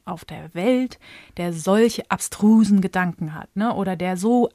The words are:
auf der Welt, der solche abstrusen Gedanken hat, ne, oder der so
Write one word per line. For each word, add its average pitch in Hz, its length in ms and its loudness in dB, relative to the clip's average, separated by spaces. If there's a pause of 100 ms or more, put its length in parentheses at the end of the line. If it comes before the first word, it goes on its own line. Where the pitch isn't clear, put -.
auf 170 200 -12
der 160 300 -16
Welt, 254 420 0 (400)
der 175 160 -4
solche 202 560 2
abstrusen 208 720 4
Gedanken 175 540 -4
hat, - 200 -16
ne, 220 200 -2
oder 190 200 -4
der 180 220 -4
so 240 380 2